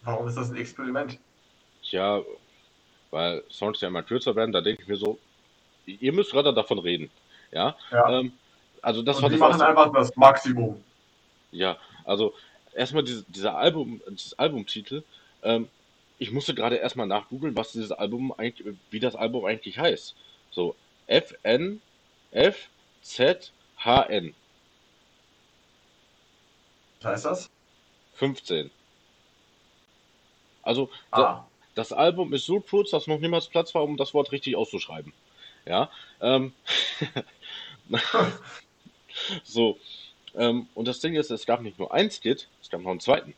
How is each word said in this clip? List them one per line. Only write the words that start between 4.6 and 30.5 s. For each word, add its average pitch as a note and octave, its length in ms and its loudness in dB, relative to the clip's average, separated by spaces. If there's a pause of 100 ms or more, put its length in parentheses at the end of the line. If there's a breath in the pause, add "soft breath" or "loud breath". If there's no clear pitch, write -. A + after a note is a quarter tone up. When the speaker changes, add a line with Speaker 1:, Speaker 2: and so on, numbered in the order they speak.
Speaker 2:
denk G#2 200 -2
ich - 60 -20
mir G2+ 100 -4
so, G#2 220 -2 (680)
ihr A#2+ 280 -4
müsst G3+ 180 2
gerade C#3+ 220 4
davon A2 260 0
reden, E2+ 320 -2 (400 soft breath)
ja? G#2 260 -2 (140)
Speaker 1:
Ja. A#2+ 280 4
Speaker 2:
Ähm, B2+ 140 -6 (480)
also A2+ 220 0
das C3+ 140 0
Speaker 1:
Und - 40 0
Speaker 2:
fand - 120 4
Speaker 1:
die D#3 40 4
Speaker 2:
ich D#3 60 6
auch D#3 60 12
Speaker 1:
machen E3 100 4
Speaker 2:
so D3+ 60 6
Speaker 1:
einfach D3+ 280 8
das B2+ 220 2
Maximum. B2 680 6 (680)
Speaker 2:
Ja, F2 260 0 (260 soft breath)
also G2+ 300 0 (400 soft breath)
erstmal C3+ 300 0
diese, A#2+ 240 -6
dieser F#2+ 300 -4
Album, B2+ 520 0
dieses - 300 -14
Albumtitel, C3+ 640 -4 (400 soft breath)
ähm, A2+ 260 0 (480)
ich A2 140 -8
musste A2 240 -4
gerade A#2 220 0
erstmal B2 300 -4
nachgoogeln, A#2+ 480 -4
was A2 180 -4
dieses A2 180 -8
Album A#2+ 400 -6
eigentlich, A2 440 -8 (140)
wie G#2+ 100 -8
das B2 160 -2
Album A2+ 300 -4
eigentlich G2+ 340 -4
heißt. D3+ 360 -2 (360 soft breath)
So, F2 240 -4 (320)
F - 360 0
N E3+ 380 0 (500)
F E3+ 380 2 (320)
Z - 500 0 (260)
H B2 260 6
N. F2 300 -2 (2750)
Speaker 1:
Was A2 100 -4
heißt - 140 -4
das? F#3 220 -4 (680)
Speaker 2:
Fünfzehn. F#2 580 -4 (1900)